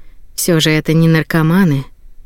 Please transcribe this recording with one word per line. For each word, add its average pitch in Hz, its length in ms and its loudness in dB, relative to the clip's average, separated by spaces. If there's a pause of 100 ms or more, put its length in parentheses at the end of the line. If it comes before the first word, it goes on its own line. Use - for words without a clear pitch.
(340)
Все 165 260 0
же 151 100 0
это 156 220 -2
не 165 160 2
наркоманы. 160 800 0 (400)